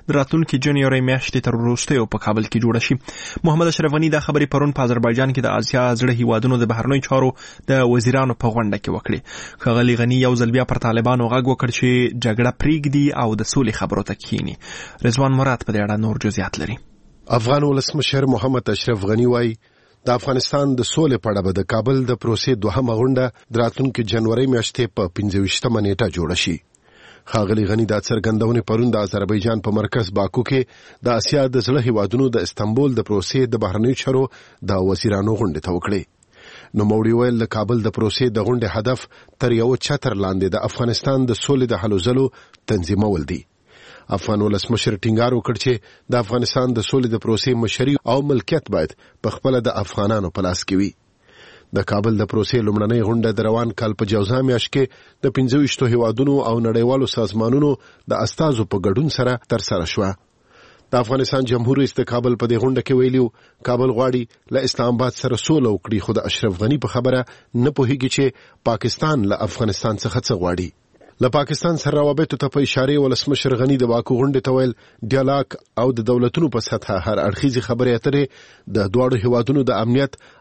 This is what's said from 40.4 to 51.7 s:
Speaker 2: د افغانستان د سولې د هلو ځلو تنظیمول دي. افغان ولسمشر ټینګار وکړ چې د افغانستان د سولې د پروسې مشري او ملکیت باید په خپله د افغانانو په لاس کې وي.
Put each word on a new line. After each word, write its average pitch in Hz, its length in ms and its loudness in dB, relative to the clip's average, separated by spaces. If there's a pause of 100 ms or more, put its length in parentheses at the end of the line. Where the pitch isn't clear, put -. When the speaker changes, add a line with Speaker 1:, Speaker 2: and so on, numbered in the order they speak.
Speaker 2:
د 92 80 -2
افغانستان 127 680 -2
د 120 80 0
سولې 131 340 0
د 117 60 0
هلو 101 260 0
ځلو 127 300 0 (380)
تنظیمول 95 580 0
دي. 71 200 -8 (640)
افغان 104 340 -2
ولسمشر 107 540 0
ټینګار 117 360 0
وکړ 120 220 -2
چې 117 240 -2 (320)
د 123 60 0
افغانستان 123 560 0
د 113 80 0
سولې 127 260 0
د 113 80 -2
پروسې 113 400 0
مشري 127 420 0 (100)
او 135 160 2
ملکیت 143 480 -2
باید 82 240 -2 (280)
په 107 80 -2
خپله 127 300 0
د 113 80 -2
افغانانو 101 640 -2
په 98 120 -6
لاس 90 220 -4
کې 95 120 -2
وي. 98 140 0 (840)